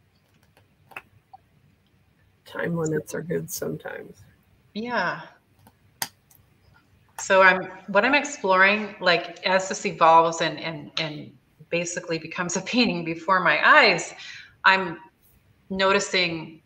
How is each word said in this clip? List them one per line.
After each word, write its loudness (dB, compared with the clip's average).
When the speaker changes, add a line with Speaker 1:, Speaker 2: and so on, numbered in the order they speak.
Speaker 1:
Time -6
limits -4
are -8
good -6
sometimes. -10
Speaker 2:
Yeah. -6
So 4
I'm, 6
what 2
I'm 2
exploring, 2
like, 0
as 0
this -8
evolves 4
and, -4
and, -12
and -10
basically -6
becomes -8
a -4
painting -2
before 0
my 2
eyes, 4
I'm 2
noticing -2